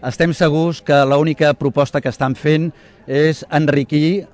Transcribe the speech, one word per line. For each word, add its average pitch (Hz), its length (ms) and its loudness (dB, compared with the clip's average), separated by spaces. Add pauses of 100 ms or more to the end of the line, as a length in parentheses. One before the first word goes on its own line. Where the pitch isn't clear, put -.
Estem 165 320 -2
segurs 160 480 0
que 143 240 4
l'única 147 460 2
proposta 143 460 -2
que 131 120 -4
estan 131 260 -4
fent 156 320 0 (360)
és 147 440 0
enriquir 151 840 0